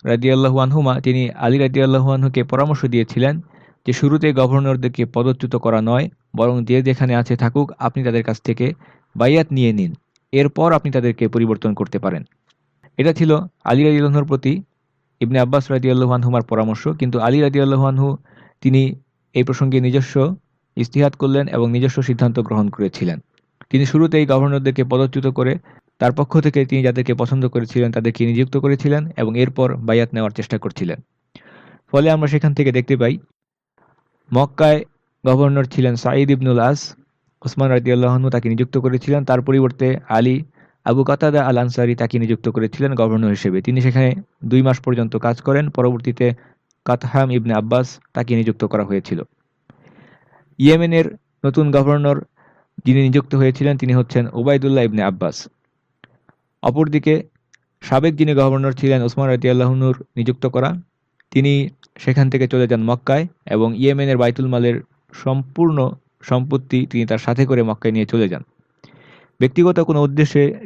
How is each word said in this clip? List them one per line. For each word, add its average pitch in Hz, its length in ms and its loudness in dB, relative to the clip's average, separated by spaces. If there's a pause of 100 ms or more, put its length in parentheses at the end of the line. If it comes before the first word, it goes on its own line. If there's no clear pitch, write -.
রাদিয়াল্লাহু 131 540 2
আনহুমা 135 420 2
তিনি 127 280 0
আলী 127 280 0
রাদিয়াল্লাহু 135 540 2
আনহুকে 131 320 0
পরামর্শ 139 420 -2
দিয়েছিলেন 120 560 0 (460)
যে 123 60 0
শুরুতে 151 400 0
গভর্নরদেরকে 131 720 0
পদচ্যুত 123 500 -2
করা 113 260 0
নয়, 123 280 -2 (260)
বরং 120 300 0
যে 127 160 2
যেখানে 127 340 0
আছে 120 220 0
থাকুক, 127 420 -2
আপনি 131 240 -4
তাদের 117 200 0
কাছ 110 180 -6
থেকে 120 320 -2 (420)
বাইয়াত 156 360 2
নিয়ে 127 220 2
নিন, 92 200 -2 (380)
এরপর 143 420 2
আপনি 147 180 0
তাদেরকে 120 360 0
পরিবর্তন 110 460 -2
করতে 98 260 -6
পারেন। 90 240 -4 (720)
এটা 156 160 2
ছিল 156 220 2
আলী 151 480 0
রাদিয়াল্লাহু 147 240 2
আনহুর 143 200 0
প্রতি 135 360 -2 (560)
ইবনে 123 200 0
আব্বাস 131 320 0
রাদিয়াল্লাহু 127 400 2
আনহুমার 123 300 0
পরামর্শ। 110 460 -2
কিন্তু 131 320 -2
আলী 123 220 2
রাদিয়াল্লাহু 139 440 2
আনহু 135 320 0 (440)
তিনি 131 340 2 (380)
এই 123 100 2
প্রসঙ্গে 131 360 0
নিজস্ব 135 560 0 (400)
ইজতিহাদ 139 380 0
করলেন 139 340 0
এবং 117 240 -2
নিজস্ব 127 300 -2
সিদ্ধান্ত 123 380 0
গ্রহণ 107 300 -2
করেছিলেন। 90 500 -6 (500)
তিনি 135 160 2
শুরুতেই 156 400 2
গভর্নরদেরকে 135 580 0
পদচ্যুত 131 440 -2
করে 127 300 -2 (400)
তার 123 140 2
পক্ষ 147 280 0
থেকে 143 260 2
তিনি 135 180 0
যাদেরকে 123 300 0
পছন্দ 127 360 -2
করেছিলেন 120 420 -2
তাদেরকে 113 340 -2
নিযুক্ত 127 320 0
করেছিলেন 143 500 -2 (100)
এবং 117 220 -2
এরপর 127 360 0
বাইয়াত 117 380 0
নেওয়ার 110 180 -4
চেষ্টা 110 260 -6
করছিলেন। 90 420 -8 (920)
ফলে 151 200 4
আমরা 156 160 2
সেখান 147 260 2
থেকে 139 180 2
দেখতে 127 260 0
পাই 123 200 0 (1160)
মক্কায় 147 520 2 (420)
গভর্নর 139 360 4
ছিলেন 127 320 0
সাঈদ 135 340 0
ইবনুল 127 300 2
আস, 135 360 -2 (500)
ওসমান 131 240 -2
রাদিয়াল্লাহু 123 460 2
আনহু 131 140 0
তাকে 120 200 -2
নিযুক্ত 123 280 -2
করেছিলেন। 131 480 -2
তার 127 160 2
পরিবর্তে 131 580 0 (100)
আলী 127 340 2 (420)
আবু 123 180 2
কাতাদা 143 420 0
আল 127 120 0
আনসারী 120 380 0
তাকে 117 240 -2
নিযুক্ত 113 300 -2
করেছিলেন 110 460 -2
গভর্নর 110 340 0
হিসেবে। 95 320 -2
তিনি 127 200 0
সেখানে 127 340 2 (300)
দুই 127 160 2
মাস 131 180 0
পর্যন্ত 117 360 -4
কাজ 117 260 -4
করেন। 143 280 0
পরবর্তীতে 123 640 -2 (520)
কাতহাম 131 460 0
ইবনে 117 220 -2
আব্বাস 120 460 -2 (140)
তাকে 120 220 -4
নিযুক্ত 113 300 -2
করা 104 200 -2
হয়েছিল। 95 380 -4 (1300)
ইয়েমেনের 165 600 2 (280)
নতুন 143 260 0
গভর্নর 143 520 2 (600)
যিনি 131 160 4
নিযুক্ত 135 340 2
হয়েছিলেন 135 420 2
তিনি 127 160 -2
হচ্ছেন 123 400 0
ওবায়দুল্লাহ 135 500 0
ইবনে 107 200 0
আব্বাস। 90 440 -4 (1160)
অপরদিকে 151 600 0 (580)
সাবেক 147 340 0
যিনি 151 200 2
গভর্নর 135 360 2
ছিলেন 131 300 0
ওসমান 131 280 -2
রাদিয়াল্লাহু 127 440 2
আনহুর 131 300 0 (120)
নিযুক্ত 123 300 -2
করা, 131 300 -2 (560)
তিনি 139 380 0 (280)
সেখান 131 320 2
থেকে 127 180 0
চলে 127 200 0
যান 113 160 0
মক্কায় 135 440 -2 (180)
এবং 110 320 -2
ইয়েমেনের 139 400 0
বাইতুল 123 300 0
মালের 120 340 0 (320)
সম্পূর্ণ 135 800 -2 (300)
সম্পত্তি 131 640 -2
তিনি 117 200 -4
তার 113 120 -2
সাথে 120 280 0
করে 127 180 2
মক্কায় 110 280 -4
নিয়ে 110 140 -2
চলে 107 240 0
যান। 80 140 -8 (960)
ব্যক্তিগত 175 400 2
কোনো 156 240 0
উদ্দেশ্যে 143 520 2 (100)